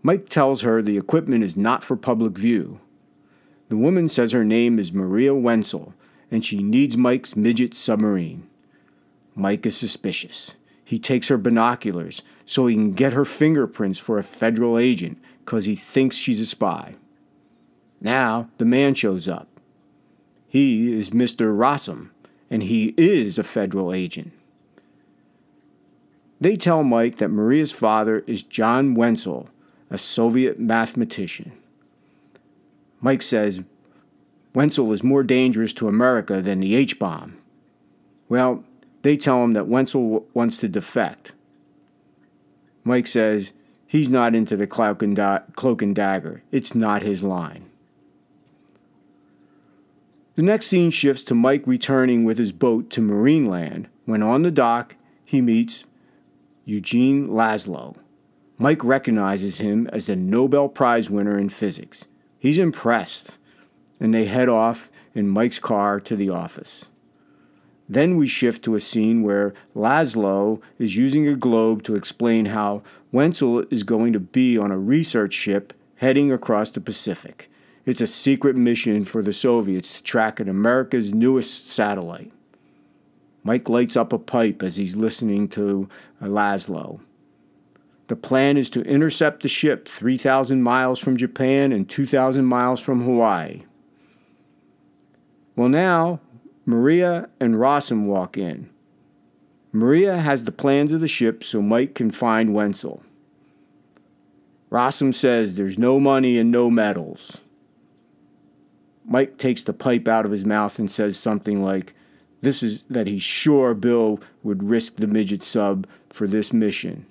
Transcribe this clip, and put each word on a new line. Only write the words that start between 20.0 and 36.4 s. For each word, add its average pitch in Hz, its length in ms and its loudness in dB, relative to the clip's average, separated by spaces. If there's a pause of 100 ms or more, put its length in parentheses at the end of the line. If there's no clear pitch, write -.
He 120 420 2
is 107 220 -4
Mister 120 400 2
Rossum, 104 560 -2 (400)
and 110 140 -2
he 110 340 0
is 147 420 4
a 101 40 -4
federal 95 500 -4
agent. 90 400 -8 (2000)
They 196 160 2
tell 165 260 2
Mike 120 360 2
that 107 120 0
Maria's 123 400 2
father 110 560 0
is 110 160 -6
John 123 500 0
Wenzel, 113 540 0 (420)
a 98 80 -8
Soviet 120 640 0
mathematician. 113 920 -4 (1500)
Mike 127 220 2
says, 104 400 0 (920)
"Wenzel 135 380 2
is 101 100 -2
more 135 220 2
dangerous 123 500 2
to 113 140 -4
America 107 540 2